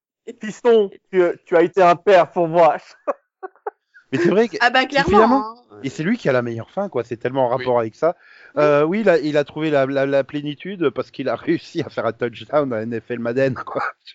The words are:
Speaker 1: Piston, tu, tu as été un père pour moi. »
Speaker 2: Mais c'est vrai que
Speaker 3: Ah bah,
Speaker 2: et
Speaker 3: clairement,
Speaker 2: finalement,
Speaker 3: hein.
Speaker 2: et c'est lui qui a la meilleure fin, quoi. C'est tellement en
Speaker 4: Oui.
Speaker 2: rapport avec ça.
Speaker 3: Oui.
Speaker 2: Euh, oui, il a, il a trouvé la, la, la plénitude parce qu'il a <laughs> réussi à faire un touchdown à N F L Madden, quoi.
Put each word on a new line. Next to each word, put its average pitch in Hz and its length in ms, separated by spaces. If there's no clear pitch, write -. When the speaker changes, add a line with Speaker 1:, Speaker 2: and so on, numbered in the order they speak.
Speaker 1:
Piston, 214 480
tu, 185 100
tu 180 100
as 165 80
été 180 180
un 175 140
père 175 360
pour 175 180
moi. » 160 280
Speaker 2:
Mais 131 80
c'est - 100
vrai 220 180
que - 140
Speaker 3:
Ah 240 80
bah, 262 140
Speaker 2:
et - 40
Speaker 3:
clairement, 285 220
Speaker 2:
finalement, 254 480
Speaker 3:
hein. - 120
Speaker 2:
et 135 60
c'est 156 140
lui 220 140
qui 160 120
a - 20
la 123 120
meilleure 117 260
fin, 196 200
quoi. 120 140
C'est 117 140
tellement 127 300
en 123 100
Speaker 4:
Oui. 127 60
Speaker 2:
rapport 123 160
avec 113 160
ça. 170 200
Speaker 3:
Oui. 147 60
Speaker 2:
Euh, 147 220
oui, 185 180
il 202 80
a, 170 80
il 147 180
a 147 80
trouvé 156 280
la, 135 160
la, 139 180
la 139 180
plénitude 147 680
parce 127 200
qu'il 131 160
a 117 80
<laughs> - 0
réussi 156 460
à 117 80
faire 110 160
un 113 80
touchdown 123 580
à 110 120
N 117 180
F - 100
L 120 80
Madden, 120 360
quoi. - 280